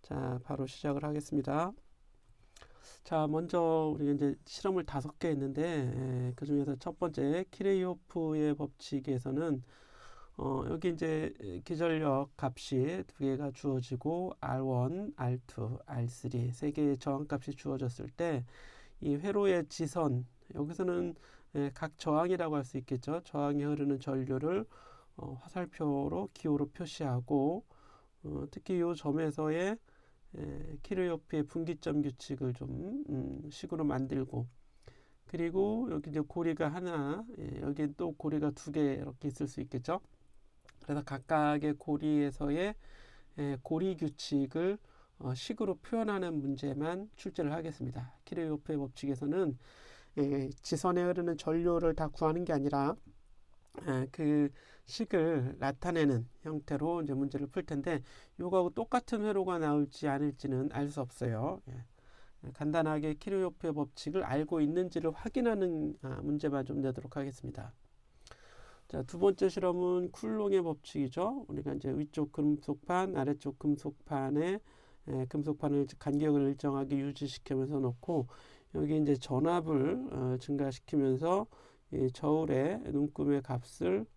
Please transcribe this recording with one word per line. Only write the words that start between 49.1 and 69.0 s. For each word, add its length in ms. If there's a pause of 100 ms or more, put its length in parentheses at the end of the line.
예, 300 (120)
지선에 420
흐르는 340
전류를 580
다 120
구하는 380
게 80
아니라, 420 (920)
예, 240
그 380 (360)
식을 760
나타내는 680 (160)
형태로 580
이제 140
문제를 320
풀 180
텐데, 380 (360)
요거하고 300
똑같은 540
회로가 340
나올지 500
아닐지는 640
알 200
수 100
없어요. 680
예. 840
간단하게 640
키르요프의 580
법칙을 500
알고 380
있는지를 500
확인하는, 920
아, 180
문제만 440
좀 160
내도록 360
하겠습니다. 560 (1120)
자, 140